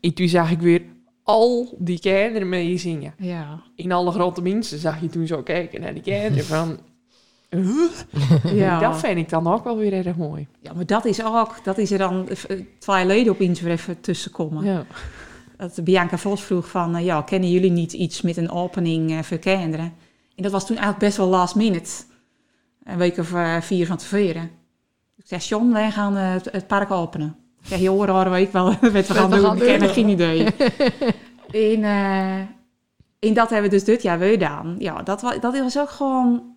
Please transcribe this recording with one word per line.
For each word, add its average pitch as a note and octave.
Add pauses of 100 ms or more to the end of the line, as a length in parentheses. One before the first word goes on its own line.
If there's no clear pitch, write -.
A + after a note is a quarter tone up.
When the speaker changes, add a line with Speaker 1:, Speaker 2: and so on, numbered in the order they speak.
Speaker 1:
En E3+
toen F3+
zag E3+
ik E3
weer F3 (420)
al A#3+
die F3
kinderen G3
meezingen. E3+
Speaker 2:
Ja. E3 (140)
Speaker 1:
In F3+
alle F3
grote F3
mensen F#3
zag D#3
je F3
toen E3
zo D#3
kijken E3+
naar -
die E3+
kinderen G3+
van, D#3+ (720)
huh? A3 (640)
Speaker 2:
Ja. F#3+
Speaker 1:
Dat A#3
vind F3+
ik D#3+
dan E3
ook G#3
wel A#3
weer G#3 (120)
erg F3
mooi. D3+ (140)
Speaker 2:
Ja, D#3+
maar F3
dat -
is A3
ook, A3
dat F#3+
is G3+
er G3
dan, F#3
eh, F#3+ (220)
twee F#3+
leden G#3
op F#3+
eens F3
weer E3+
even E3+
tussen -
komen. D#3
Speaker 1:
Ja. F#3 (720)
Speaker 2:
Dat F3+
Bianca F3+
Vos G3+
vroeg F3+
van, E3+
eh, E3+
ja, D#3+
kennen F#3
jullie F3+
niet E3+
iets -
met E3+
een E3
opening, E3+
eh, D#3+
voor E3
kinderen? E3 (420)
En F#3
dat G3+
was G3
toen A3+
eigenlijk G3+
best G3+
wel F#3+
last F3+
minute. G3+ (920)
Een F3+
week F3
of, E3+
eh, E3+
vier F3
van F3+
tevoren. E3+ (680)
Ik -
zei, F3
"John, A3+
wij G#3+
gaan, G3+
eh, F#3
het, F#3
het F#3
park G3
openen." E3 (260)
Ik -
zei, F#3
"Joh, F#3+
hoor, G3+
hoor, F#3
weet F#3
ik G3
wel F3+
<laughs> G3+ (100)
wat A#3+
we G3+
gaan F#3+
Speaker 3:
we F#3+
Speaker 2:
doen. G3+
Speaker 3:
gaan G#3
Speaker 2:
Ik A#3+
heb B3+
Speaker 3:
doen. G3
Speaker 2:
nog F#3+
geen G#3+
idee." E3+
Speaker 3:
<laughs> A3 (960)
Speaker 2:
En, G#3+
eh, G3 (840)
en G#3+
dat A3+
hebben G#3
we G3
dus G3
dit A3+
jaar E3+
weer F#3+
gedaan. E3
Ja, D#3
dat G3+
wa-, B3
dat B3
was C4
ook C#4+
gewoon B3+ (140)